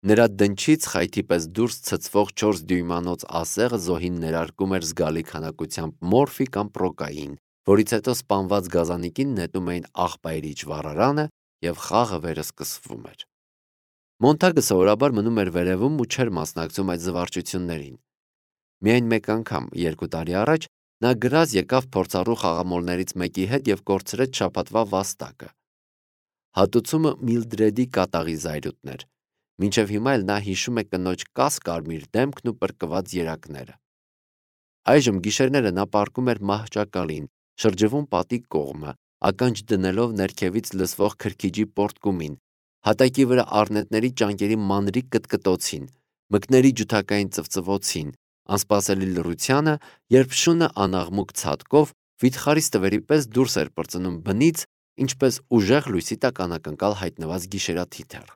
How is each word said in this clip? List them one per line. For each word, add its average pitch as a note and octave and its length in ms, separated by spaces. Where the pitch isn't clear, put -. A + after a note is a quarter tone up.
Նրա G#2+ 240
դնչից G2+ 600
խայթի F2+ 340
պես E2+ 240
դուրս A2+ 340
ցցվող G2+ 500
չորս G2+ 320
դյույմանոց F2 680
ասեղը G2+ 480
զոհին F2 380
ներարկում E2 580
էր F2 120
զգալի D#2+ 400
քանակությամբ D#2+ 760
մորֆի C3 480
կամ G2+ 240
պրոկային, D2 640
որից G2+ 240
հետո A#2 240
սպանված G2 560
գազանիկին F2 680
նետում F2+ 340
էին F2 160
աղբայրիչ D#2+ 680
վառարանը, D#2 640
և E2+ 140
խաղը G#2 440
վերսկսվում D2+ 840
էր։ - 200
Մոնթագը D#3 440
սովորաբար G#2+ 500
մնում A2 260
էր F#2 100
վերևում F#2 500
ու A#2 80
չէր A#2+ 220
մասնակցում E2 600
այդ E2+ 140
զվարճություններին։ F2 920
Միայն A2+ 280
մեկ A2 180
անգամ, A2 440
երկու E2 360
տարի E2 280
առաջ, D3+ 260
նա A#2+ 100
գրազ B2 400
եկավ B2 360
փորձառու F#2+ 480
խաղամոլներից F2 760
մեկի F#2 340
հետ C3 220
և G2 160
կորցրեց B2 560
շաբաթվա F#2+ 440
վաստակը։ - 640
Հատուցումը B2 640
Միլդրեդի A2+ 680
կատաղի E2+ 500
զայրույթն D2+ 560
էր։ - 120
Մինչև G2+ 340
հիմա A#2 200
էլ A2 120
նա G2+ 140
հիշում G#2 420
է G#2 40
կնոջ F2+ 440
կաս C3+ 300
կարմիր E2 480
դեմքն B2 440
ու G#2+ 60
պրկված F2+ 560
երակները։ D#2+ 640
Այժմ A#2+ 320
գիշերները A#2 540
նա F#2+ 140
պառկում G#2 440
էր G#2+ 100
մահճակալին, G2 840
շրջվում G#2+ 500
պատի G2 360
կողմը, C#2+ 500
ականջ G#2+ 460
դնելով G2+ 520
ներքևից F#2+ 540
լսվող F#2 460
քրքիջի G2 500
պոռթկումին, F#2 720
հատակի C3 420
վրա B2 240
առնետների G#2+ 600
ճանկերի G#2 480
մանրի G2+ 460
կտկտոցին, F#2 800
մկների B2+ 420
ջութակային G#2 640
ծվծվոցին, E2+ 760
անսպասելի G2 640
լռությանը, C3 640
երբ C3 260
շունը E3+ 400
անաղմուկ F#2 640
ցատկով C3+ 560
վիթխարի C#3+ 440
ստվերի G2 360
պես D3 280
դուրս A#2 280
էր D2+ 140
պրծնում F2+ 480
բնից, A2+ 460
ինչպես C3 360
ուժեղ A#2+ 400
լույսի F#2+ 300
տակ B2 240
անակնկալ F2 560
հայտնված F2+ 500
գիշերաթիթեռ։ F2+ 880